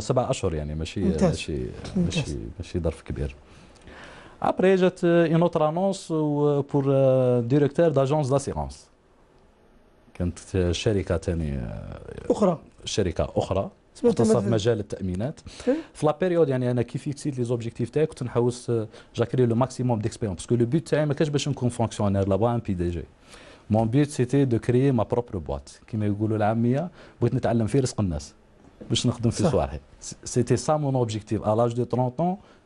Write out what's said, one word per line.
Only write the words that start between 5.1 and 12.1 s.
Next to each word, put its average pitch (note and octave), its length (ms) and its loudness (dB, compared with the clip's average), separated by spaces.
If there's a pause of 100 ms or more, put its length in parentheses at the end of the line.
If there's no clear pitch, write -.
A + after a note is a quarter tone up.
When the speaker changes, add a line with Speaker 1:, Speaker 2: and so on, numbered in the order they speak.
Speaker 1:
اوتر E3 260 2
انونس F#3 420 -2
و، D3 520 2
بور، C#3+ 260 0
آه، C3 520 4
ديريكتور C#3+ 480 2
داجونس C#3 400 2
داسيغونس. D#2 600 -4 (1300)
كانت F2 240 -4 (320)
شركه F#2+ 460 0
ثاني، E2 420 -4
آه، G1+ 420 -10 (300)